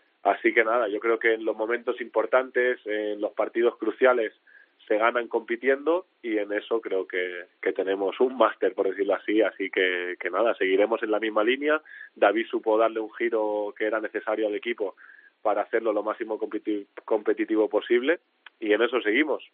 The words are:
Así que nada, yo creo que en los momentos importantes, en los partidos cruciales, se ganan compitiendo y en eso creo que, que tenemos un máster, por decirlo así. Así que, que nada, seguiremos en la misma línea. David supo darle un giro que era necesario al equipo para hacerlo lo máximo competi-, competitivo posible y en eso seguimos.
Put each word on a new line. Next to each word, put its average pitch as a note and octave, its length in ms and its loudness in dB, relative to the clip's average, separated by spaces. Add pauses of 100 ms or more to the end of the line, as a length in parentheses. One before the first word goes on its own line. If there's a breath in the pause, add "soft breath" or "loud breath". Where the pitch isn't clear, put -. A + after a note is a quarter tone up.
(220 loud breath)
Así G#2 320 2
que A#2 100 6
nada, A2+ 240 2
yo G#2 100 -2
creo A2+ 200 2
que A2+ 160 2
en A2 100 -4
los G#2+ 100 0
momentos A#2+ 460 -4
importantes, B2 840 0
en G#2 340 -4
los G#2 120 -2
partidos A2 440 0
cruciales, A#2+ 560 2 (560 soft breath)
se G#2+ 100 2
ganan A#2 300 2
compitiendo C#3 760 0 (140)
y G#2+ 180 -2
en G2+ 140 -4
eso G#2 280 -2
creo F#2+ 260 -4
que, F2+ 380 -6 (180)
que F#2 100 0
tenemos F#2+ 460 -2
un B2+ 180 2
máster, G#2+ 380 2
por G2 140 0
decirlo G2 260 0
así. G#2 260 0
Así F#2+ 300 0
que, F2+ 480 0
que - 120 -6
nada, G#2 260 0
seguiremos G2+ 480 2
en G#2+ 80 -2
la G#2+ 80 0
misma G#2+ 240 0
línea. C#3+ 360 0 (360 loud breath)
David A2 340 4
supo A2 260 2
darle A2+ 220 2
un G#2+ 140 -6
giro G#2+ 680 -2
que A2 60 -4
era A2 160 0
necesario G#2+ 480 -2
al G#2 80 -2
equipo G#2 400 -6 (460 loud breath)
para G#2 200 0
hacerlo A2+ 300 0
lo G2+ 100 0
máximo G#2+ 380 -4
competi-, G#2 460 -4 (180)
competitivo G#2+ 640 0
posible A#2+ 500 2 (400)
y G#2 140 0
en G#2+ 100 4
eso A#2+ 180 2
seguimos. A2+ 540 0